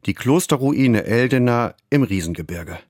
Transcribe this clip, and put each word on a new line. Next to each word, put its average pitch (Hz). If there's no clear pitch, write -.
Die 98
Klosterruine 135
Eldena 120
im 143
Riesengebirge. 85